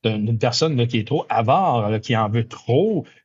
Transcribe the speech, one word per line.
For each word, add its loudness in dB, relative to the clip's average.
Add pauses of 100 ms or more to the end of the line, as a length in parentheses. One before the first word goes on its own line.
d'une, 0
d'une 0
personne, 0
là, 2
qui -2
est -2
trop -2
avare, 2
là, 0
qui -2
en 0
veut 0
trop, 0 (200)